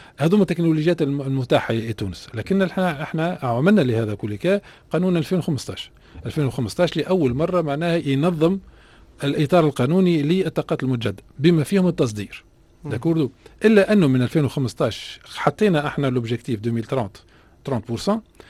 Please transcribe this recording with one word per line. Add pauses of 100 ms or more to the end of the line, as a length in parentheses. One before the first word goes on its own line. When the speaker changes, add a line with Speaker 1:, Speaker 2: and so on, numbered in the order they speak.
(180)
Speaker 1:
هذوما
التكنولوجيات
الم-،
المتاحة
لتونس،
لكن
احنا،
احنا
عملنا
لهذا
كل
كا (300)
قانون
ألفين
وخمستاش. (340)
ألفين
وخمستاش
لأول
مرة
معناها
ينظم (640)
الإطار
القانوني
للطاقات
المتجددة (160)
بما
فيهم
التصدير. (400)
Speaker 2:
مم.
Speaker 1:
داكوردو؟ (340)
إلا
أنه
من
ألفين
وخمستاش
حطينا
احنا
لوبجيكتيف
deux
mille
trente، (480)
trente
pour
cent، (300)